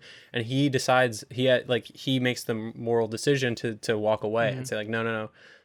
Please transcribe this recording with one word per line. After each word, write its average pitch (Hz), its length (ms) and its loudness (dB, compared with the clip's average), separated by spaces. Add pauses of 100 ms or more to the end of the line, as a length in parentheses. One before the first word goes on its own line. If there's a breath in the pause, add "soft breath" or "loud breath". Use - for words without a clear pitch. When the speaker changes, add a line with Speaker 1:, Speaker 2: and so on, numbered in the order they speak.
(320 loud breath)
Speaker 1:
And 120 140 -4
he 135 240 2
decides, 127 600 2
he 127 160 -2
had, 127 220 4
like, 120 180 0
he - 340 -2
makes 123 260 -2
the 120 100 -2
moral 113 540 -2
decision 127 460 0
to, 113 200 -4
to 107 220 -2
walk 107 260 2
away 110 260 2
Speaker 2:
Mm-hmm. 131 100 -4
Speaker 1:
and 127 80 -8
say, 123 100 -4
like, 107 100 -6
"No, 113 160 -2
no, 117 80 -2
no, 110 200 -6 (340 soft breath)